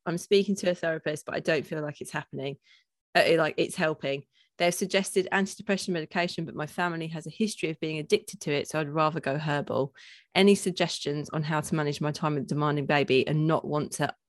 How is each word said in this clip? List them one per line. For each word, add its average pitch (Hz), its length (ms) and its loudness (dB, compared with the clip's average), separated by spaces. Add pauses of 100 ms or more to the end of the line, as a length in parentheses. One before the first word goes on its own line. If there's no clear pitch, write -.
I'm 170 140 -2
speaking 196 380 4
to 185 140 0
a 180 40 2
therapist, 160 520 -4
but - 100 -6
I - 40 -2
don't 160 260 0
feel 156 140 -6
like 147 200 -8
it's - 100 -12
happening. 143 460 -8 (580)
Uh, 175 80 6 (160)
like 156 180 2
it's - 200 0
helping. 147 480 -2 (340)
They've 175 160 2
suggested 190 580 0
antidepressant 196 580 -2
medication, 170 540 -2
but - 120 -10
my 151 100 -4
family 165 420 -4
has 160 200 -10
a - 20 -12
history 208 400 -2
of 160 100 -6
being 156 200 -4
addicted 208 420 0
to 151 100 0
it, - 160 -2
so 156 120 -2
I'd 147 100 -2
rather 156 300 2
go 139 180 -2
herbal. 143 560 -2 (400)
Any 196 220 8
suggestions 165 760 -2
on 156 140 -2
how 151 160 0
to 147 160 -2
manage 147 240 0
my 151 100 0
time 151 240 -2
with 139 100 -2
a - 20 -8
demanding 147 400 0
baby 139 420 4
and 151 180 2
not 160 180 2
want 147 280 -2
to - 200 -2 (160)